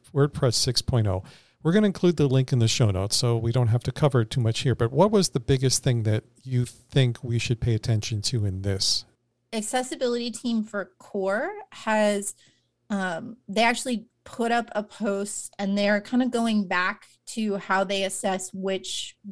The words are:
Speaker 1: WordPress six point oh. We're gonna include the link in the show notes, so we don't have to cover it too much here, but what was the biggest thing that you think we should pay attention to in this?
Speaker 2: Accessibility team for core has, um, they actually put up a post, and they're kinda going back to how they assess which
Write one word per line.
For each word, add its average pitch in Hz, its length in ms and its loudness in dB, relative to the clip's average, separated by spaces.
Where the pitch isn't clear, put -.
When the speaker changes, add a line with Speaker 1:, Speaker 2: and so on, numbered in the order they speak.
Speaker 1:
WordPress 135 420 2
six - 260 0
point 117 240 2
oh. 92 180 0
We're 160 120 2
gonna 214 140 6
include 175 300 2
the 147 100 4
link 131 240 2
in 127 80 4
the 113 80 6
show 107 240 4
notes, 95 260 -2
so 117 200 2
we 117 140 -2
don't 123 160 2
have 117 160 2
to 131 80 -4
cover 135 300 2
it 107 100 0
too 127 100 0
much 113 200 0
here, 123 120 2
but 117 180 0
what 185 200 4
was 196 180 4
the - 100 -2
biggest 131 440 0
thing 120 200 2
that 107 200 0
you 123 220 -2
think - 580 -2
we 117 160 -2
should - 220 -2
pay 117 140 2
attention 107 480 -2
to 110 220 -2
in 95 180 -4
this? 98 420 -2
Speaker 2:
Accessibility 240 760 -4
team 226 320 -2
for 202 360 -8
core 208 520 -4
has, 208 640 0
um, 185 480 -6
they 208 160 2
actually 240 440 0
put 233 260 -4
up 233 240 -2
a 208 80 -2
post, 202 720 -6
and 202 200 -2
they're 202 240 2
kinda 247 260 0
going 226 400 0
back 185 380 0
to 214 280 -4
how 196 300 0
they 196 180 -2
assess 190 500 -4
which 190 640 -6